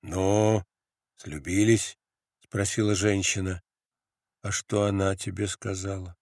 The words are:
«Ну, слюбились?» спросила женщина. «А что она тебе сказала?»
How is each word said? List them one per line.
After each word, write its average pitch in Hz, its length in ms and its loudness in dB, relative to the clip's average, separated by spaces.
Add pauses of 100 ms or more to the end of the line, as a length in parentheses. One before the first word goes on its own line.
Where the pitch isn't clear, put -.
«Ну, 101 600 2 (540)
слюбились?» 92 800 0 (560)
спросила 104 400 0
женщина. 95 720 0 (800)
«А 101 80 -6
что 104 320 0
она 98 320 2
тебе 98 320 -6
сказала?» 95 760 -8